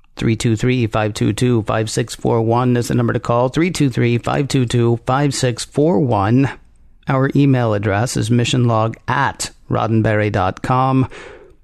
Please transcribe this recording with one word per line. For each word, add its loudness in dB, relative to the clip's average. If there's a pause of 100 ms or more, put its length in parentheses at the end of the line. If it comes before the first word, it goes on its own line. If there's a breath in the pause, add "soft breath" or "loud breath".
(160)
Three -2
two 0
three, 0
five -2
two 0
two, 0
five -2
six -6
four 0
one 2
is -2
the 0
number 0
to -4
call. 0
Three 0
two 0
three, 0
five -2
two 0
two, 2
five 0
six -4
four 0
one. 2 (560)
Our 0
email 2
address -2
is -2
missionlog 0 (100)
at -2 (200)
roddenberry 0
dot -2
com. 2 (560 loud breath)